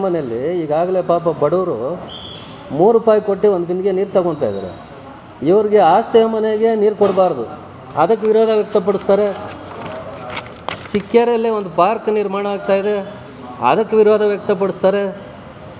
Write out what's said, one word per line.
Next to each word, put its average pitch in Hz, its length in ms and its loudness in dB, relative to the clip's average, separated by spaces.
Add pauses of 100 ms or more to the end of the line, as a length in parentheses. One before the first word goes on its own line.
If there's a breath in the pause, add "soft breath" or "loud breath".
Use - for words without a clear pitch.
ಮನೆಯಲ್ಲಿ 147 380 -2 (220)
ಈಗಾಗಲೇ 170 460 0
ಪಾಪ 170 200 2 (120)
ಬಡವರು 165 360 0 (1000)
ಮೂರು 196 200 6
ರೂಪಾಯಿ 214 320 4
ಕೊಟ್ಟು 196 260 2
ಒಂದು 175 140 -2
ಬಿಂದಿಗೆ 185 280 -2
ನೀರು 190 200 -2
ತಗೊತಾ 151 340 0
ಇದ್ದಾರೆ. 95 180 -6 (800)
ಇವ್ರಿಗೆ 208 320 4 (140)
ಆಶ್ರಯ 226 400 4
ಮನೆಗೆ 220 340 2 (120)
ನೀರು 214 200 2
ಕೊಡಬಾರ್ದು, 185 440 2 (580)
ಅದಕ್ಕೆ 202 280 0
ವಿರೋಧ 220 280 4
ವ್ಯಕ್ತಪಡಿಸ್ತಾರೆ. 202 680 0 (1600)
ಚಿಕ್ಕೇರಿಯಲ್ಲೇ 233 680 2
ಒಂದು 196 220 -6
ಪಾರ್ಕ್ 214 280 2 (120)
ನಿರ್ಮಾಣ 202 260 -2 (100)
ಆಗ್ತಾಯಿದೆ, 196 400 0 (760)
ಅದಕ್ಕೆ 214 300 0
ವಿರೋಧ 214 220 4 (100)
ವ್ಯಕ್ತಪಡಿಸ್ತಾರೆ. 196 720 0 (760)